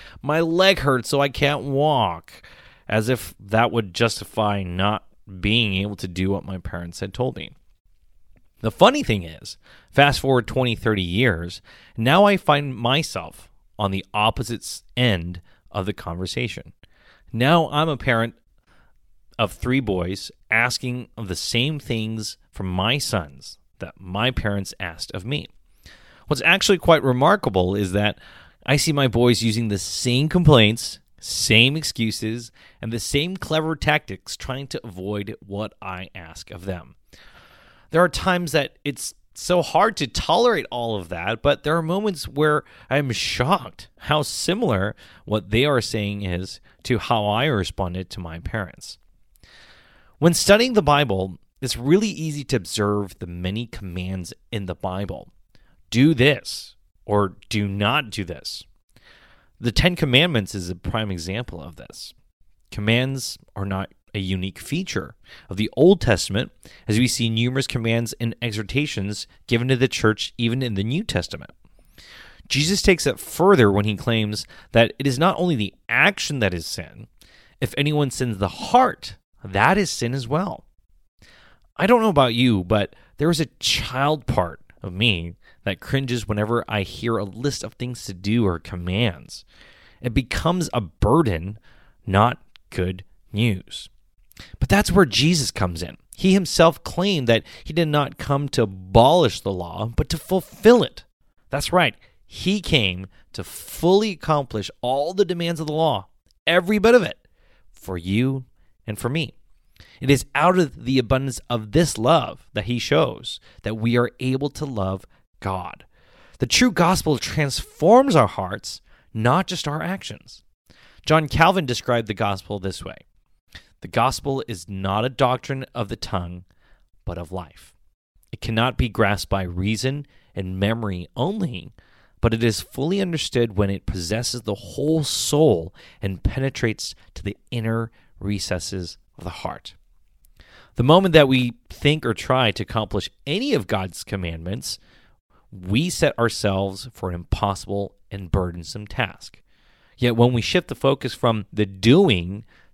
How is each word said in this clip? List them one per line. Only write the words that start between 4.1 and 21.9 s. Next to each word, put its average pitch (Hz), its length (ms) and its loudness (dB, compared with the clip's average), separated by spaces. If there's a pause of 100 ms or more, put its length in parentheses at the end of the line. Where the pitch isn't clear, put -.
not 92 420 -2 (340)
being 104 360 0
able 98 220 -4
to 92 100 -8
do 92 240 -2
what 98 140 -4
my 95 120 -8
parents 87 440 -12
had 101 120 -8
told 127 220 -4
me. - 160 -14 (1120)
The 113 100 -2
funny 262 320 4
thing 101 200 -2
is, - 340 -16 (320)
fast 143 320 4
forward 131 260 2
twenty, 123 280 -2
thirty 107 260 0
years, 90 600 -2 (360)
now 147 280 4
I 202 120 4
find 143 380 0
myself 120 720 -4 (280)
on 101 140 -2
the 95 220 -4
opposite 110 480 0
s-, - 220 -14 (120)
end 87 460 -2 (300)
of 95 140 -4
the 101 80 -4
conversation. 92 800 -8 (600)
Now 147 360 4
I'm 156 200 0
a 139 80 -2
parent 117 380 0 (1000)
of 110 140 0
three 131 300 -2
boys 95 500 -4 (180)
asking 123 680 -2
of 110 100 -8
the 90 80 -4
same 139 440 -2
things 110 580 -6 (120)